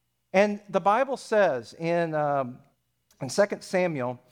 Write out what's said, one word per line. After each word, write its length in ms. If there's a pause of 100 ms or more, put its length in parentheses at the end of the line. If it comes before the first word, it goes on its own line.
(340)
And 340
the 120
Bible 360
says 560
in, 420
um, 440 (640)
in 80
Second 320
Samuel, 580 (120)